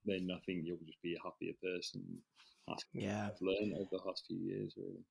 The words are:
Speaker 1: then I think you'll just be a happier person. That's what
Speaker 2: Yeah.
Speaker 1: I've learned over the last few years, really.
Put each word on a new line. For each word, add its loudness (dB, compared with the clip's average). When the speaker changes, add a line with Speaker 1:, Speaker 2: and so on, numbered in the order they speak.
Speaker 1:
then 4
I 0
think 2
you'll 0
just -14
be 2
a -6
happier -4
person. 0
That's -2
what 0
Speaker 2:
Yeah. 2
Speaker 1:
I've -8
learned 4
over 0
the 0
last -2
few -2
years, -2
really. -6